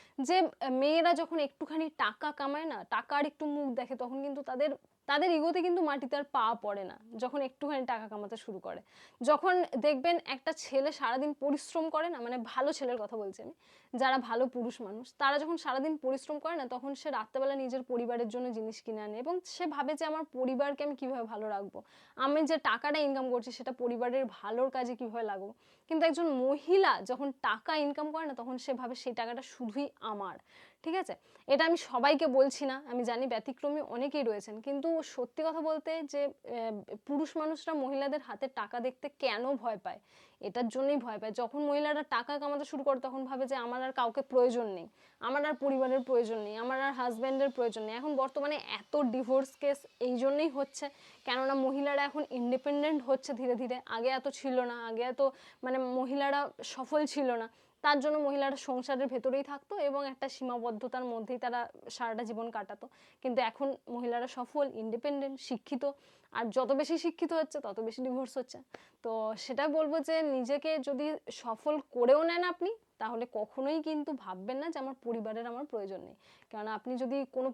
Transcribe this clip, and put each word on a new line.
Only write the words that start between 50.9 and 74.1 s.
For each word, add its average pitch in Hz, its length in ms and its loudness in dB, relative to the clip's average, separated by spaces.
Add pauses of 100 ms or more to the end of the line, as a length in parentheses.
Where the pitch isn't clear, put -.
কেননা 262 300 0
মহিলারা 277 500 2
এখন 285 260 -2
ইন্ডিপেন্ডেন্ট 262 760 2
হচ্ছে 269 300 0
ধীরে 247 220 0
ধীরে। 247 300 -4
আগে 233 240 0
এত 262 180 0
ছিল 262 340 0
না, 240 260 -4
আগে 226 160 -2
এত 254 180 -2 (420)
মানে 254 140 0
মহিলারা 269 720 0 (140)
সফল 294 420 0
ছিল 262 300 0
না, 226 140 -4 (320)
তার 294 180 6
জন্য 302 180 2
মহিলারা 277 380 2
সংসারের 262 520 -2
ভেতরেই 262 360 0
থাকতো 285 340 -8
এবং 285 300 0
একটা 269 220 -6
সীমাবদ্ধতার 247 760 -4
মধ্যেই 233 320 -4
তারা 240 320 -2 (200)
সারাটা 233 340 -4
জীবন 226 280 -6
কাটাতো। 208 380 -10 (320)
কিন্তু 254 200 2
এখন 254 340 0 (140)
মহিলারা 240 380 -2
সফল, 269 460 0
ইন্ডিপেন্ডেন্ট, 269 680 -2
শিক্ষিত, 269 500 -2 (400)
আর 240 180 0
যত 254 220 2
বেশি 294 260 2
শিক্ষিত 330 360 0
হচ্ছে, 311 260 0
তত 214 200 -6
বেশি 226 240 -4
ডিভোর্স 254 340 -2
হচ্ছে। 254 240 -8 (420)
তো 220 340 -2
সেটা 269 300 0
বলবো 311 320 2
যে 320 220 2
নিজেকে 285 580 0
যদি 285 380 -2 (140)
সফল 285 480 -2 (120)
করেও 254 320 8
নেন 339 200 2
আপনি, 359 320 0 (220)
তাহলে 233 340 -4
কখনোই 269 500 -2
কিন্তু 302 320 -2